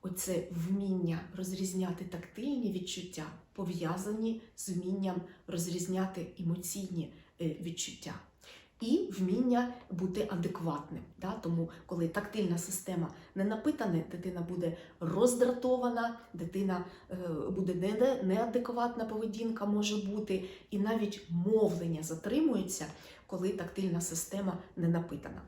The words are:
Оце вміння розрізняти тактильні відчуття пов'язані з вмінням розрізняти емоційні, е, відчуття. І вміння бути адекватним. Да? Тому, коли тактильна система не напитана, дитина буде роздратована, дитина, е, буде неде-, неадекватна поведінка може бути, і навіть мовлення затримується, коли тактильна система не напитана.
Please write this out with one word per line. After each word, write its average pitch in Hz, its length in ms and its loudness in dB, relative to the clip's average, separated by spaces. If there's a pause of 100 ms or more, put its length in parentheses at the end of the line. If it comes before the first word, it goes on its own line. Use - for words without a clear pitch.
Оце 185 500 -2
вміння 175 680 2 (160)
розрізняти 185 680 -2
тактильні 220 680 -2
відчуття 180 540 -6 (280)
пов'язані 196 880 -2 (140)
з - 140 -8
вмінням 180 520 0 (260)
розрізняти 175 800 -2 (120)
емоційні, 170 760 -2 (280)
е, 170 40 0
відчуття. - 680 -4 (680)
І 302 280 2 (100)
вміння 240 540 4 (180)
бути 185 400 0
адекватним. 160 720 -4 (180)
Да? 190 100 -4
Тому, 165 380 0 (160)
коли 170 220 0
тактильна 190 500 0
система 170 560 -2 (220)
не 190 80 2
напитана, 214 680 2
дитина 175 300 -4
буде 170 360 -2 (220)
роздратована, 240 1200 4 (140)
дитина, 180 520 0 (260)
е, 185 40 -6 (340)
буде 180 240 0
неде-, 214 500 4
неадекватна 233 800 2
поведінка 220 600 -2
може 208 320 2
бути, 196 520 0 (220)
і 202 80 0
навіть 214 500 2
мовлення 170 720 4
затримується, 202 840 2 (420)
коли 185 220 0
тактильна 175 520 0
система 190 560 -2 (180)
не 170 120 2
напитана. - 600 0